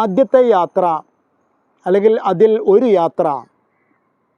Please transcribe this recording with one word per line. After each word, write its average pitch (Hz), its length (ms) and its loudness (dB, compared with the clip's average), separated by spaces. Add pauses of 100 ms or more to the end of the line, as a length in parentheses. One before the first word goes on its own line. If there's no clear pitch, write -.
ആദ്യത്തെ 226 420 0 (140)
യാത്ര, 180 280 -2 (1000)
അല്ലെങ്കിൽ 202 280 0 (180)
അതിൽ 202 200 2 (220)
ഒരു 240 140 2 (100)
യാത്ര 165 280 -2 (1120)